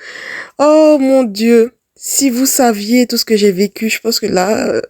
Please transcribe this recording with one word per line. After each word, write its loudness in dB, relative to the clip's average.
Oh 4
mon 2
Dieu. 2
Si -4
vous -2
saviez 0
tout -6
ce -4
que 0
j'ai 2
vécu, -4
je -4
pense -4
que -8
là, -2
euh, -2